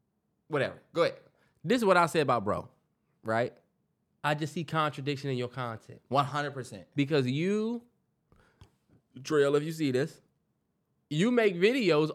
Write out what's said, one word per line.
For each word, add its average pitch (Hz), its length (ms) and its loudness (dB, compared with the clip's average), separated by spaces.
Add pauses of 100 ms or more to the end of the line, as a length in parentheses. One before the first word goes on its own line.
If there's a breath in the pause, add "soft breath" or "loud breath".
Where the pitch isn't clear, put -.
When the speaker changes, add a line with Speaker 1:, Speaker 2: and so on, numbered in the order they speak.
(480)
Speaker 1:
whatever. 123 260 -2 (180)
Go 170 100 2
ahead. 151 120 0 (480)
Speaker 2:
This 220 160 2
is 233 60 0
what 190 120 6
I 175 100 6
say 165 140 -2
about 123 240 0
bro, 98 240 -2 (540)
right? 113 300 -2 (720)
I 147 100 0
just 147 200 -6
see 170 100 -6
contradiction 143 680 -4
in 127 60 -4
your 123 120 -4
content. 117 600 -12
Speaker 1:
One 139 160 2
hundred 143 280 -6
percent. 117 320 -14 (120)
Speaker 2:
Because 143 320 2
you, 208 540 -2 (1400 soft breath)
Trail, 143 320 2
if 147 60 0
you 160 100 -6
see 160 180 -2
this, 127 300 -2 (880)
you 170 200 2
make 220 300 2
videos 175 540 4